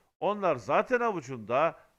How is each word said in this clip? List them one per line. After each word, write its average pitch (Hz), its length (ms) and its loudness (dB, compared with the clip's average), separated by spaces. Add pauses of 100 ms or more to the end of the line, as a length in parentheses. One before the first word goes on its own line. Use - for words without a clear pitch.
(200)
Onlar 190 360 0
zaten 175 440 0
avucunda, 139 800 -2 (180)